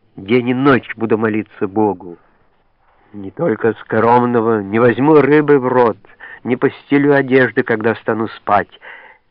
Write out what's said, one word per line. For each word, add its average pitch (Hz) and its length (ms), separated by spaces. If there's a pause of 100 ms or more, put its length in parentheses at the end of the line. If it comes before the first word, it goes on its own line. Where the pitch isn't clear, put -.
(160)
день 117 340
и 127 40
ночь 131 400
буду 110 220
молиться 107 500
Богу. 95 520 (960)
Не 98 160
только 117 500
скоромного, 117 800
не 98 180
возьму 135 440
рыбы 147 360
в 127 80
рот, 123 320 (460)
не 120 120
постелю 143 580
одежды, 131 480
когда 113 320
стану 110 340
спать. - 500 (520)